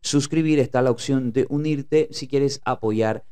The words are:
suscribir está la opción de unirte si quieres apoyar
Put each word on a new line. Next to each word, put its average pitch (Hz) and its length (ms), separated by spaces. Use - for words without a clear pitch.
suscribir 156 580
está 127 220
la 127 100
opción 127 400
de 127 180
unirte 151 600
si - 160
quieres 139 360
apoyar 110 680